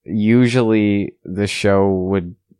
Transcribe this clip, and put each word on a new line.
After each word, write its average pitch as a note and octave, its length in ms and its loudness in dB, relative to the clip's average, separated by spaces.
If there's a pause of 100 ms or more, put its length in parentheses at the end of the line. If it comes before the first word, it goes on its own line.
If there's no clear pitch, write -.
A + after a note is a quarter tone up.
usually A2 1200 0
the G2 240 -4
show G2 440 0
would F#2 440 -4 (240)